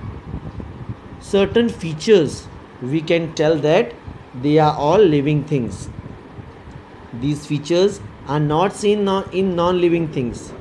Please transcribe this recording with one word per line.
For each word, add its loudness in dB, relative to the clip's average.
certain 2
features, 2
we -2
can 0
tell 2
that 2
they 4
are 6
all 2
living 4
things. -4
These -4
features 0
are 0
not 2
seen 0
no-, 0
in 0
non-living 2
things. -6